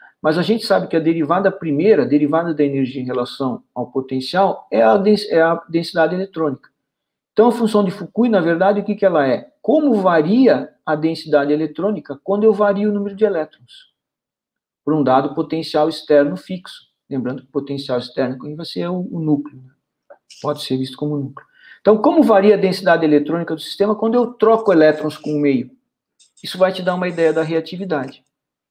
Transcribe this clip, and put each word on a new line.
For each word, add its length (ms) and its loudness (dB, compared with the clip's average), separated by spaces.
mas 180 0
a 40 -2
gente 220 -2
sabe 220 0
que 80 -6
a 60 2
derivada 500 0
primeira, 520 0
a 40 0
derivada 480 0
da 80 0
energia 400 -2
em 40 -8
relação 580 -6
ao 140 -8
potencial, 840 -4
é 100 0
a 160 6
dens-, 320 2
é 140 2
a 260 0
densidade 460 -2
eletrônica. 560 -6
Então, 160 4
a 40 2
função 300 0
de 80 0
Fukui, 380 -2
na 120 2
verdade, 400 2
o 40 -8
que 100 -4
que 120 0
ela 200 2
é? 240 -2
Como 340 2
varia 800 2
a 80 0
densidade 580 0
eletrônica 720 -4
quando 220 -2
eu 80 6
vario 380 0
o 20 -2
número 240 -6
de 80 2
elétrons 680 -6
por 100 0
um 80 0
dado 320 2
potencial 540 -2
externo 480 2
fixo. 560 -14
Lembrando 340 -6
que 60 -20
o 40 -20
potencial 460 -6
externo 360 -6
aqui 200 -12
vai 120 -12
ser 220 -8
o, 220 -6
o 100 -8
núcleo, 420 -2
né? 80 -20
Pode 220 -6
ser 140 -4
visto 200 -6
como 200 -6
núcleo. 300 -10
Então, 180 4
como 240 4
varia 320 6
a 40 0
densidade 460 0
eletrônica 500 0
do 60 -12
sistema 340 -2
quando 200 -2
eu 200 0
troco 380 2
elétrons 440 2
com 140 -10
o 100 -2
meio? 300 0
Isso 160 -12
vai 140 2
te 100 -8
dar 120 -2
uma 140 -4
ideia 240 0
da 100 0
reatividade. 800 -6